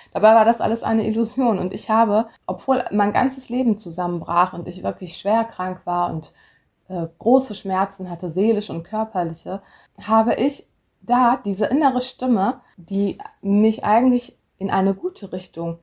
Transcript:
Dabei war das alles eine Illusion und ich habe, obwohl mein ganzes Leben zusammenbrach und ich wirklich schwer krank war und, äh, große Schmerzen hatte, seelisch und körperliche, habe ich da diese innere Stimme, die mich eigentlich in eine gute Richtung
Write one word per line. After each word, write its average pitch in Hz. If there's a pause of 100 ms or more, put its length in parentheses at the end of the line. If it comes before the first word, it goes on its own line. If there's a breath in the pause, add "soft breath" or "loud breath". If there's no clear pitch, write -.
(120)
Dabei 214
war 226
das 233
alles 226
eine 220
Illusion 220
und -
ich 214
habe, 220 (200 loud breath)
obwohl -
mein 208
ganzes 262
Leben 240
zusammenbrach 175
und 175
ich 185
wirklich 190
schwer 220
krank 185
war 175
und, 160 (540 soft breath)
äh, 170 (140)
große 254
Schmerzen 190
hatte, 170
seelisch 208
und 165
körperliche, 185 (400 soft breath)
habe 220
ich - (340)
da 247
diese 202
innere 262
Stimme, 240 (160 soft breath)
die 196 (240)
mich 214
eigentlich 240 (180)
in -
eine 190
gute 311
Richtung 170